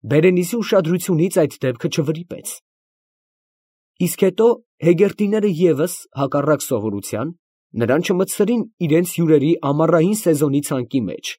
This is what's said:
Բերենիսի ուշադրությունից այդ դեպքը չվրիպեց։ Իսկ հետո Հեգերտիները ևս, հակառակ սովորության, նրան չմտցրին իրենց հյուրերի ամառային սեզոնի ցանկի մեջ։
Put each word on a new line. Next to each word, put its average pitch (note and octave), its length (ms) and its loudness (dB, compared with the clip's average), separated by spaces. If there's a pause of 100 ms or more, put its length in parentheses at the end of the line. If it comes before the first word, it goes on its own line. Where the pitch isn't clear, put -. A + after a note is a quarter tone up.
Բերենիսի F3 540 2
ուշադրությունից F3+ 800 0
այդ E3 220 0
դեպքը C3 300 -4
չվրիպեց։ D#3+ 640 -6 (1400)
Իսկ F#3 260 0
հետո G3+ 220 2 (260)
Հեգերտիները G3+ 760 2
ևս, D#3+ 420 0 (160)
հակառակ C#3+ 540 -2
սովորության, G#2+ 680 -4 (440)
նրան A#2+ 300 0
չմտցրին G3 600 0 (120)
իրենց E3+ 360 0
հյուրերի D#3 400 2 (100)
ամառային D#3+ 580 2
սեզոնի D3 420 0
ցանկի C3 400 -4
մեջ։ - 380 -8